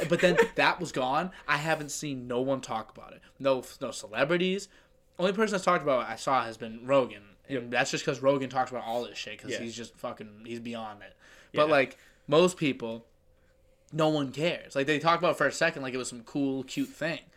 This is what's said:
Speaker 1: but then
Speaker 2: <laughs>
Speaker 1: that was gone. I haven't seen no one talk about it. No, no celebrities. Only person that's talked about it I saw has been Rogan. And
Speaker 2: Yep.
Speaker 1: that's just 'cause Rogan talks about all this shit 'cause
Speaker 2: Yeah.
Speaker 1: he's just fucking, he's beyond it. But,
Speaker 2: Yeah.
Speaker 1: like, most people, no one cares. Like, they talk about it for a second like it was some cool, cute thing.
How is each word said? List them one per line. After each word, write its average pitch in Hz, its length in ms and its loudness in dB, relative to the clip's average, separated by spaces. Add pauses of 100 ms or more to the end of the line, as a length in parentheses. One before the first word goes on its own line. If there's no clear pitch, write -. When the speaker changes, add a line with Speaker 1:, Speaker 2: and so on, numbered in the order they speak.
Speaker 1:
but 170 120 2
then 175 160 6 (100)
Speaker 2:
<laughs> - 100 -8
Speaker 1:
that 151 220 2
was 160 140 -8
gone. 147 400 0 (160)
I 147 80 2
haven't 151 340 -2
seen 131 380 -8
no 123 140 0
one 135 180 0
talk 131 360 -8
about - 180 -18
it. - 80 -20 (180)
No, 135 240 2 (160)
no 123 120 -6
celebrities. 175 760 0 (500)
Only 185 140 2
person 208 200 2
that's 185 120 -2
talked 175 180 4
about 135 200 2
it 110 100 -6
I 113 40 -8
saw 127 280 2
has 113 140 -10
been 117 280 -12
Rogan. 120 360 2 (260)
And 131 140 -4
Speaker 2:
Yep. 120 80 -10
Speaker 1:
that's 123 200 2
just 147 140 -2
'cause 135 160 -2
Rogan 135 300 4
talks 127 200 0
about 120 140 -6
all 117 200 -2
this 101 120 -12
shit 104 240 -10
'cause 104 120 -10
Speaker 2:
Yeah. 101 80 -4
Speaker 1:
he's 117 140 -8
just 113 220 -12
fucking, 110 480 -12
he's 117 160 -8
beyond 113 420 -10
it. 95 140 -20 (380)
But, 151 140 4
Speaker 2:
Yeah. 156 40 4
Speaker 1:
like, 135 240 4 (320)
most 180 280 4
people, 117 500 -2 (880)
no 156 160 2
one 143 240 0
cares. 156 420 -4
Like, 139 140 2
they 151 100 4
talk 165 200 4
about 160 140 2
it 151 60 -2
for 147 80 4
a 127 60 2
second 160 300 0
like 127 120 -6
it - 20 -2
was 123 120 -4
some 120 160 -12
cool, 135 400 -2
cute 131 240 -4
thing. 156 320 -6 (160)